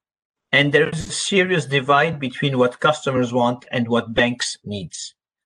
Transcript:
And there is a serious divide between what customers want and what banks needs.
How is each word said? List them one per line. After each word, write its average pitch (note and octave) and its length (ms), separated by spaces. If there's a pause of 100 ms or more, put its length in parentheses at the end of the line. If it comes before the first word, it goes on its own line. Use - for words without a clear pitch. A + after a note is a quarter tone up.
(520)
And C#3+ 200
there D#3 160
is D#3+ 200
a - 40
serious F#3 520
divide C#3+ 540
between C3+ 400
what B2 220
customers C3 520
want B2 380
and B2 180
what A2+ 240
banks A#2+ 520
needs. G2 500 (320)